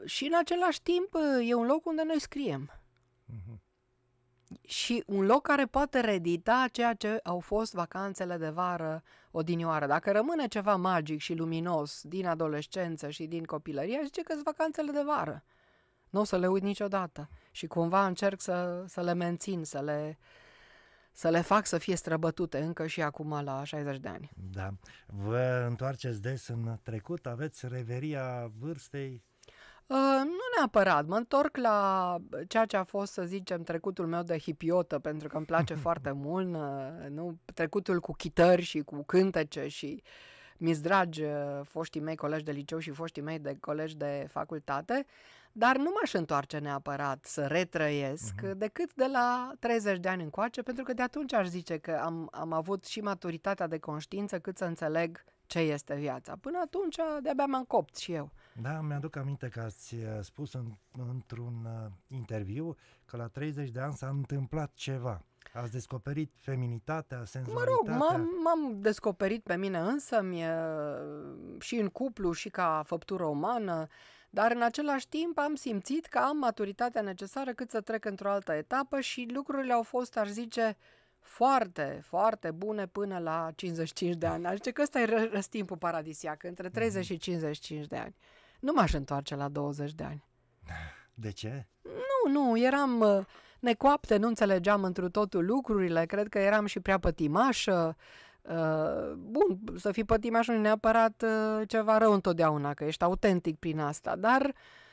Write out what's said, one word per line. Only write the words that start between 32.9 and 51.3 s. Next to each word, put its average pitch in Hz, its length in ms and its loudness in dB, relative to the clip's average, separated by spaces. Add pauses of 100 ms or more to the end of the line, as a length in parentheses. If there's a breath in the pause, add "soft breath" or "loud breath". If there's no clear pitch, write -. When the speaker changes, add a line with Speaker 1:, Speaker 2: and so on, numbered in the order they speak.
Speaker 1:
să 196 120 -4
zicem, 185 380 -4
trecutul 170 440 -2
meu 170 160 0
de 170 160 -2
hipiotă, 165 600 0
pentru 151 300 -6
că - 80 -6
îmi 156 100 -4
place 165 340 2
Speaker 2:
<laughs> 131 60 -4
Speaker 1:
foarte 165 240 0
mult, 165 440 -2
uh, 143 540 -6
nu? 165 300 -6 (160)
Trecutul 180 460 0
cu - 120 -6
chitări 175 500 6
și 151 200 -4
cu 147 200 -8
cântece 165 640 2
și 151 340 -8 (540 loud breath)
mi-s 165 240 2
dragi, 170 420 2
uh, 143 420 -4
foștii 160 360 -8
mei 156 160 -4
colegi 156 280 -4
de 151 80 -4
liceu 143 260 -6
și 160 120 -8
foștii 151 320 -8
mei 160 160 -6
de 139 220 -6
colegi 156 360 -4
de 143 340 -4
facultate, 160 760 -4 (460 loud breath)
dar 240 240 4
nu 285 180 2
m-aș 427 180 0
întoarce 151 460 0
neapărat 143 640 -2
să - 220 -4
retrăiesc 147 840 0 (100)
Speaker 2:
Mhm. 190 160 -4
Speaker 1:
decât 214 360 -4
de 262 180 4
la 247 460 2
treizeci 208 420 2
de 180 80 -2
ani 185 140 0
încoace, 214 400 -2
pentru 254 220 -6
că 254 80 -2
de 247 100 -2
atunci 254 300 -2